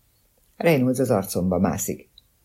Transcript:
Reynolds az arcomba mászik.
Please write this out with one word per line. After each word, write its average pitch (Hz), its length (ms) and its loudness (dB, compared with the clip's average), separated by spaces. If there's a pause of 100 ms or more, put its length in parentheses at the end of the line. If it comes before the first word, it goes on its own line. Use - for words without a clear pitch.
(560)
Reynolds 131 420 2
az 127 120 0
arcomba 92 480 0
mászik. 92 500 -2 (360)